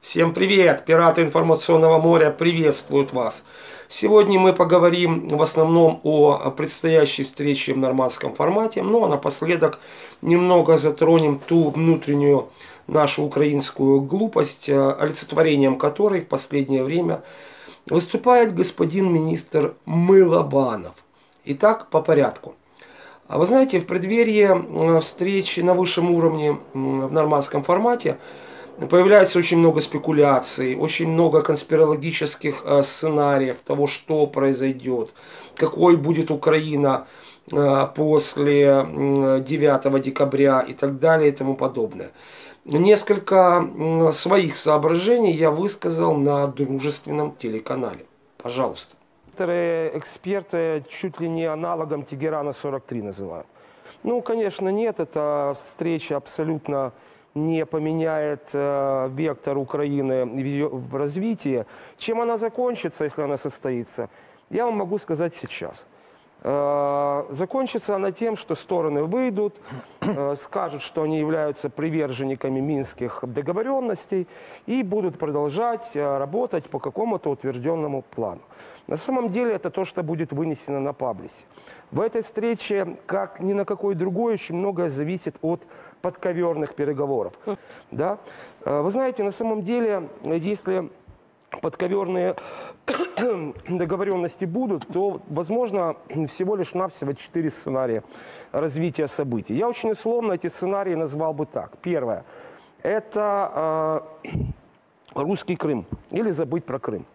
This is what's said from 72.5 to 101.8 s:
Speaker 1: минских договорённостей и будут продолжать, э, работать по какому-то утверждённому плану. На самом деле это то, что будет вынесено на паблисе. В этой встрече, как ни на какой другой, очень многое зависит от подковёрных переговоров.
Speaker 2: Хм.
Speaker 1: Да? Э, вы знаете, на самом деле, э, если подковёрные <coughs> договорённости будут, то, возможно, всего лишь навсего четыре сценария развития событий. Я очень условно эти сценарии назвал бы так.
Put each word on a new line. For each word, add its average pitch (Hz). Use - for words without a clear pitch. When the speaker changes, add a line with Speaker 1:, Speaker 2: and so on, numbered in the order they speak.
Speaker 1:
минских 135
договорённостей 190
и 247
будут 185
продолжать, 165
э, 143
работать 160
по 139
какому-то 185
утверждённому 139
плану. 98
На 156
самом 247
деле 233
это 180
то, 190
что 180
будет 160
вынесено 143
на 139
паблисе. 110
В 131
этой 226
встрече, 202
как 190
ни 190
на 196
какой 196
другой, 190
очень 170
многое 180
зависит 151
от 165
подковёрных 170
переговоров. 139
Speaker 2:
Хм. 202
Speaker 1:
Да? 180
Э, 147
вы 165
знаете, 247
на 202
самом 220
деле, 208
э, 160
если 185
подковёрные 185
<coughs> 226
договорённости 180
будут, 190
то, 190
возможно, 175
всего 185
лишь 185
навсего 170
четыре 156
сценария 131
развития 156
событий. 117
Я 202
очень 220
условно 226
эти 175
сценарии 190
назвал 160
бы 147
так. -